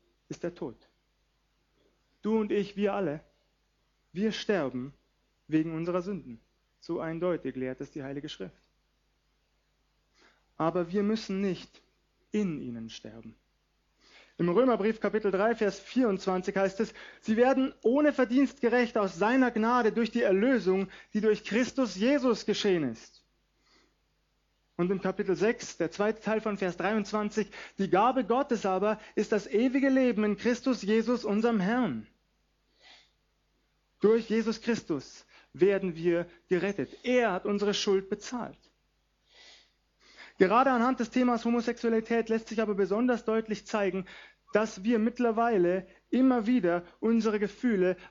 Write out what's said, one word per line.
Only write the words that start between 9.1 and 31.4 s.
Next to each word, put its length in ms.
Aber 340
wir 120
müssen 380
nicht 420
in 300
ihnen 280
sterben. 460
Im 120
Römerbrief 500
Kapitel 300
drei, 240
Vers 260
vierundzwanzig 800
heißt 220
es, 160
"Sie 160
werden 460
ohne 280
Verdienst 480
gerecht 380
aus 220
seiner 320
Gnade 400
durch 180
die 140
Erlösung, 640
die 80
durch 220
Christus 520
Jesus 520
geschehen 420
ist." 340
Und 120
im 100
Kapitel 360
sechs, 420
der 140
zweite 300
Teil 200
von 160
Vers 200
dreiundzwanzig, 760
"Die 120
Gabe 340
Gottes 420
aber 340
ist 180
das 140
ewige 440
Leben 340
in 140
Christus 440
Jesus, 420
unserem 360